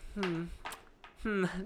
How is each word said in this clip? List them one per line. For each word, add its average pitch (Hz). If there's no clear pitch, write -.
"Hmm, 175
hmm, 202